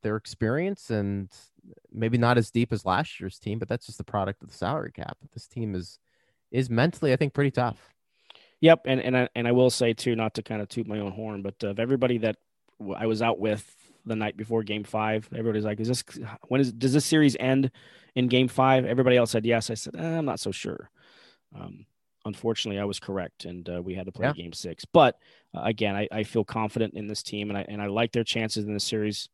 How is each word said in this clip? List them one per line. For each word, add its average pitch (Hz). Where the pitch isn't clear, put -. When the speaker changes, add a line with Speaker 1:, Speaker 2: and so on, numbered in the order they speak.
Speaker 1:
their 107
experience, 143
and 101
maybe 113
not 120
as 113
deep 120
as 101
last 98
year's 95
team, 107
but -
that's -
just -
the 101
product 98
of -
the -
salary -
cap. -
But -
this -
team 110
is, 90
is 127
mentally, 131
I -
think, 143
pretty 143
tough. 123
Speaker 2:
Yep, 160
and, 131
and 127
I, 123
and 120
I 123
will 127
say 117
too, 117
not 113
to 107
kinda 107
toot 117
my 107
own 101
horn, 107
but 98
of 101
everybody 123
that 110
w-, 98
I 110
was 110
out 113
with 104
the 113
night 110
before 110
Game 104
Five, 110
everybody's 110
like, 107
"Is 110
this, 127
when 131
is, 131
does 120
this 143
series 151
end 131
in 127
Game 127
Five?" 131
Everybody 123
else 117
said 110
yes. 117
I 113
said, -
"Eh, 165
I'm 156
not 107
so -
sure." -
Um, 95
unfortunately, 107
I 101
was 101
correct, 95
and, 87
uh, 87
we 92
had 92
to 95
play -
Speaker 1:
Yeah. 143
Speaker 2:
Game 85
Six. -
But, 143
uh, -
again, 104
I, 104
I 110
feel 107
confident 110
in 104
this 104
team, 104
and 101
I, 98
and 104
I 104
like 110
their 117
chances 110
in 104
this 101
series 107